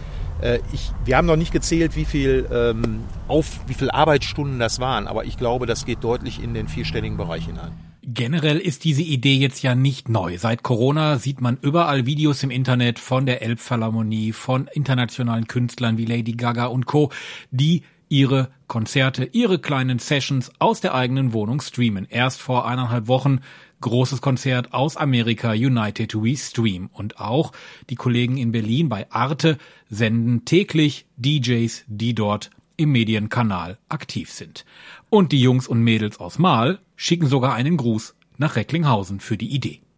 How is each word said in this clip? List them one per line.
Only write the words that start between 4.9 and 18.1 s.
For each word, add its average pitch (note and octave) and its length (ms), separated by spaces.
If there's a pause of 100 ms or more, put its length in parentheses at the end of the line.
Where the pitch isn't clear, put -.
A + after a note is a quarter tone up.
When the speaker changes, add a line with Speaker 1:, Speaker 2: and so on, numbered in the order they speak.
Speaker 1:
aber A2 200
ich A#2+ 100
glaube, A#2+ 300
das A2 180
geht A2+ 180
deutlich A#2+ 400
in A#2 120
den A2 120
vierstelligen A2 520
Bereich E2 260
hinein. - 280 (380)
Speaker 2:
Generell D3 460
ist F3 280
diese D#3 180
Idee C#3 340
jetzt C3+ 260
ja B2+ 120
nicht C3 340
neu. F2+ 300
Seit A2+ 240
Corona C#3 560
sieht C3+ 240
man C#3 180
überall C#3+ 460
Videos D3 360
im C3+ 80
Internet B2 480
von C3 280
der B2 160
Elbphilharmonie, A2 880
von C3 360
internationalen A#2+ 800
Künstlern A#2+ 520
wie A2+ 80
Lady A2+ 260
Gaga A#2+ 340
und B2+ 200
Co., D3 240 (400)
die D3 320 (260)
ihre C3+ 400 (180)